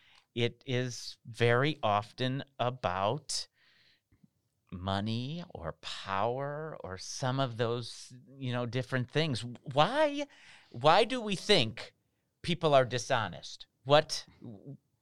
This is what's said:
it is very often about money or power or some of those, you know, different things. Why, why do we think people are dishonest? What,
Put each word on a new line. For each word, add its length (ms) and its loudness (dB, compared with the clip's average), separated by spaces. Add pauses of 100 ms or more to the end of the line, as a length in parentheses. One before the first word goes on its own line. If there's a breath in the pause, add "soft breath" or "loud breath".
(340 soft breath)
it 320 -2
is 500 -4 (100)
very 560 2
often 600 0 (160)
about 880 -2 (1300)
money 680 -4 (120)
or 260 -10
power 1000 -4
or 180 -10
some 420 -4
of 160 -2
those, 560 -4 (260)
you 140 -4
know, 140 -2
different 440 -2
things. 340 0 (280)
Why, 540 4 (440 soft breath)
why 340 6
do 160 -4
we 160 -2
think 560 2 (500)
people 320 2
are 100 10
dishonest? 840 -4 (180)
What, 400 4 (760)